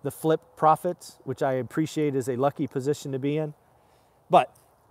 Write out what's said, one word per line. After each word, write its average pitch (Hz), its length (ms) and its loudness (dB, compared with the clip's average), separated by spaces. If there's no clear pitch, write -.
the 139 80 -6
flip 160 300 0
profits, - 680 0
which 131 180 -6
I 135 120 0
appreciate 147 600 -2
is 131 140 -2
a 127 80 -2
lucky 143 320 -2
position 139 460 -4
to 131 60 -4
be 143 180 -2
in. 151 160 -6
But 160 240 4